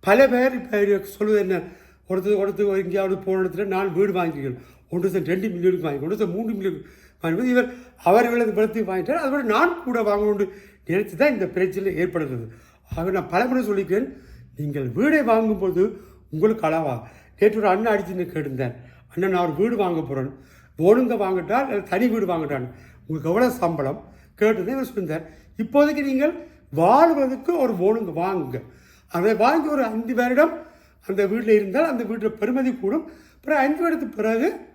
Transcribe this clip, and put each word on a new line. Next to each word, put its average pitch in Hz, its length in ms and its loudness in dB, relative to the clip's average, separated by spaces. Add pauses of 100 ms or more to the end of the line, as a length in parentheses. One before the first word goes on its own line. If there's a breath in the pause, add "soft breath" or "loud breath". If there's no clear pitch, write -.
பல 247 240 6
பேர் 254 260 2
இப்ப 202 500 0
சொல்வது 214 340 0
என்ன, 185 180 0 (520 loud breath)
ஒருத்தர், 190 300 0
ஒருத்தர் 196 440 -2
எங்கேயாவது 190 360 -2
போன 190 220 -2
இடத்துல 185 240 -4
நான் 190 280 -2
வீடு 190 200 0
வாங்கிக்கிறேன், 147 480 -4 (300 loud breath)
ஒன்று 180 200 -2
சார் 180 120 -2
ரெண்டு 185 260 -2
மில்லியனுக்கு 175 380 0
வாங்கி, 143 180 -4
ஒன்று 185 120 -4
சார் 180 180 -2
மூன்று 220 200 -4
மில்லியனுக்கு 156 300 -6 (360 loud breath)
வாங்கி, 165 180 -2
ஒருத்தர் 247 100 0
மூன்று - 0 -
மில்லியன் - 0 -
வாங்கினது - 20 2
இவர்கள் 247 240 2 (300 loud breath)
அவர்களது 233 480 4
பலத்தை 214 300 0
வாங்கிட்டால் 190 420 -2
அதோட 277 180 -2
நான் 254 400 2
கூட 240 200 -2
வாங்கணும்னு 208 440 0 (400 loud breath)
நினைத்து 190 300 -2
தான் 285 160 4
இந்த 190 140 -2
பிரச்சனை 185 500 -2
ஏற்படுகிறது. 151 500 -4 (440 soft breath)
ஆகவே 175 200 -4
நான் 185 180 -4
பலமுறை 247 360 0
சொல்லிக்கிறேன், 202 440 -2 (480 loud breath)
நீங்கள் 143 320 -6
வீடை 285 360 2
வாங்கும்போது 208 580 2 (480 loud breath)
உங்களுக்கு 214 360 0
அளவா. 156 300 0 (400 loud breath)
நேற்று 208 220 4
ஒரு 208 100 2
அண்ணன் 214 240 2
அடிச்சுன்னு 185 340 -2
கேட்டிருந்தேன், 135 480 -6 (340 loud breath)
"அண்ணன், 190 220 -2
நான் 175 160 2
ஒரு 156 80 -2
வீடு 220 220 0
வாங்க 175 260 0
போறேன், 135 280 -6 (480 soft breath)
ஒழுங்க 226 360 4
வாங்கட்டா 190 460 0
இல்லை 247 220 -4
தனி 202 260 0
வீடு 214 180 0
வாங்கட்டான்னு, 143 440 -4 (300 loud breath)
உங்களுக்கு 156 300 -6
எவ்வளோ 233 200 4
சம்பளம்?" 147 500 -2 (360 soft breath)
கேட்டதே 208 360 0
இவர் 269 160 -4
சொல்லியிருந்தார். 165 380 -6 (320 loud breath)
இப்போதைக்கு 285 440 2
நீங்கள் 277 320 0 (360 loud breath)
வாழ்வதற்கு 262 880 4
ஒரு 254 200 2
ஒழுங்கு 202 340 0
வாங்குங்க. 160 460 -4 (540 soft breath)
அதை 185 220 2
வாங்கி 277 340 2
ஒரு 285 160 0
ஐந்து 226 300 -4
வருடம் 254 400 4 (540 loud breath)
அந்த 196 180 0
வீட்டில் 220 280 2
இருந்தால் 208 340 2
அந்த 247 160 -4
வீட்டில் 214 360 -4
பெருமதி 254 320 0
கூடும். 220 320 -2 (300 loud breath)
அப்புறம் 294 240 -2
ஐந்து 285 220 0
வருடத்துக்கு 320 360 -4
பிறகு 226 320 0 (260)